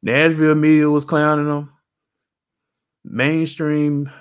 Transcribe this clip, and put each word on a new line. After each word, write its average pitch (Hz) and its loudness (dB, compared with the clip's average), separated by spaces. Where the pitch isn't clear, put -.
Nashville 156 2
media 151 4
was 147 0
clowning 151 0
him. 147 -6
Mainstream, 151 -2